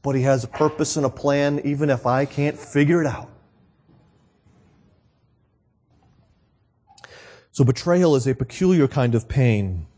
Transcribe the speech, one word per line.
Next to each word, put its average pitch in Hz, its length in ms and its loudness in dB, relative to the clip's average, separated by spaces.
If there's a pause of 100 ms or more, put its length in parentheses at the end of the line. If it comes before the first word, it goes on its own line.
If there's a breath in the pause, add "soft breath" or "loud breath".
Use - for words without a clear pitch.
but 139 140 -2
he 127 60 0
has 135 200 2
a 117 60 -12
purpose 151 480 -2
and 143 100 -2
a 127 40 0
plan, 143 540 -2
even 143 240 -2
if 127 180 -2
I 131 180 0
can't 147 340 -4
figure 147 420 0
it 151 60 -2
out. - 240 -8 (4000 loud breath)
So - 100 0
betrayal 165 540 2
is 123 100 0
a 135 80 0
peculiar 165 540 0
kind 123 260 0
of 110 140 -2
pain 101 580 0 (120)